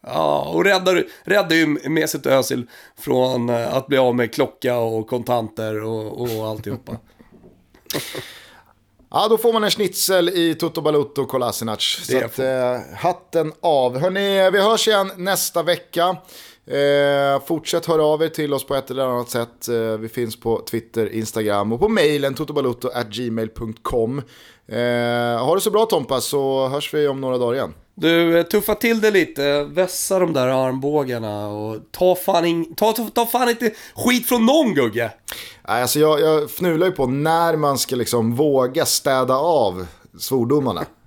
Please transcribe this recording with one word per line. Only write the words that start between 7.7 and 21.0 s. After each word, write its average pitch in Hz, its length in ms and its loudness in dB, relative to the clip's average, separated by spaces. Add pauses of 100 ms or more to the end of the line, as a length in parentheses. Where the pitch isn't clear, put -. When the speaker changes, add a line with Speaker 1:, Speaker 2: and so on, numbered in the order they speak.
Speaker 1:
<laughs> 151 60 -4 (1120)
Speaker 2:
Ja, 196 180 0
då 220 80 4
får 226 160 2
man 220 100 2
en 202 80 0
schnitzel 185 580 0
i 170 260 0
Toto 160 260 -4
Balutto 147 440 0
Kolasinac. 117 560 -4
Så - 320 -4
Speaker 1:
Det 127 100 2
Speaker 2:
att, 117 100 -8
Speaker 1:
får 131 120 -4
Speaker 2:
eh, 127 340 0 (180)
hatten 165 640 -2
av. 127 380 2
Hörrni, 190 520 2
vi 202 100 2
hörs 214 260 2
igen 196 300 2
nästa 180 460 -2
vecka. 170 540 -2 (500)
Eh, 139 800 2
fortsätt 165 400 -4
höra 160 180 2
av 151 200 2
er 160 60 0
till 151 240 -4
oss 135 140 -4
på 143 80 -2
ett 135 160 -4
eller 135 120 -2
annat 123 260 -2
sätt. 117 380 -6
Eh, 113 300 -2
vi 110 120 -8
finns 113 300 -6
på 113 220 -2 (100)
Twitter, 113 420 -4